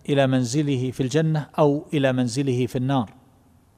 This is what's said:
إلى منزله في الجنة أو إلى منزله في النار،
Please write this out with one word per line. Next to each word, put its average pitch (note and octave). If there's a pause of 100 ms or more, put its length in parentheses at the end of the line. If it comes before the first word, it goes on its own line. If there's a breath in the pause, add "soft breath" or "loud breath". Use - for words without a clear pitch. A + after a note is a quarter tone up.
إلى C#3
منزله C3
في B2+
الجنة D#3 (120)
أو D3+
إلى C3+
منزله B2+
في C3+
النار، B2+ (640)